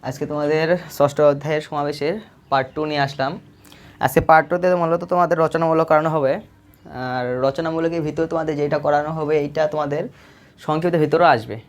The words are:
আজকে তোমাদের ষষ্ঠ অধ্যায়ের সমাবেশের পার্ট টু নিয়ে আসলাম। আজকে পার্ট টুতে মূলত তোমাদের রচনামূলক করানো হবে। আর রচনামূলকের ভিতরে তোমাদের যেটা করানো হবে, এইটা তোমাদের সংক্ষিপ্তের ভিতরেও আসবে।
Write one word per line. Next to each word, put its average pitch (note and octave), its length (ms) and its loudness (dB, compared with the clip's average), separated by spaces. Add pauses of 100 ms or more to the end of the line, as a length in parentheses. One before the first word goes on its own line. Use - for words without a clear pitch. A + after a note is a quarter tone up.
আজকে C#3+ 220 -6
তোমাদের D3+ 360 0 (300)
ষষ্ঠ C#3+ 220 2 (120)
অধ্যায়ের D3+ 380 -2
সমাবেশের D3 460 -4 (360)
পার্ট C3+ 240 0
টু D#3 160 -4
নিয়ে D3 160 0
আসলাম। C#3+ 260 -4 (720)
আজকে D3 240 4
পার্ট D#3+ 220 6
টুতে F3 160 0 (160)
মূলত E3+ 200 0 (100)
তোমাদের F3 320 2
রচনামূলক D#3+ 460 2
করানো D#3 260 4
হবে। C#3 160 2 (760)
আর B2+ 180 -4 (200)
রচনামূলকের E3 640 0
ভিতরে D3+ 260 -2
তোমাদের D#3+ 280 -2
যেটা D3 260 0
করানো D3 320 0
হবে, D3+ 160 0 (100)
এইটা D3 180 -2 (100)
তোমাদের D3+ 300 -4 (640)
সংক্ষিপ্তের E3 400 0
ভিতরেও D#3+ 300 4
আসবে। A2+ 220 -6 (120)